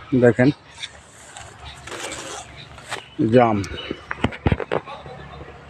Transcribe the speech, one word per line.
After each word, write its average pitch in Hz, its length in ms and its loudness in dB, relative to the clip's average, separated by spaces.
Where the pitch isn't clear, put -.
দেখেন 123 260 6
জাম, 117 240 8